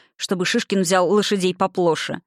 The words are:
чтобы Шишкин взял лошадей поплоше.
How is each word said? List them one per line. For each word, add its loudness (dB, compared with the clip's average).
чтобы -4
Шишкин 0
взял 2
лошадей 2
поплоше. -2